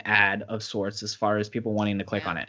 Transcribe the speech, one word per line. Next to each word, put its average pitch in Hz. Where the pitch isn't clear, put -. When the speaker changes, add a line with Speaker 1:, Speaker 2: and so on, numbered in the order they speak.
Speaker 1:
ad 101
of 110
sorts 101
as 104
far 107
as 104
people 113
wanting 104
to 95
click 101
Speaker 2:
Yeah. 92
Speaker 1:
on 87
it. 65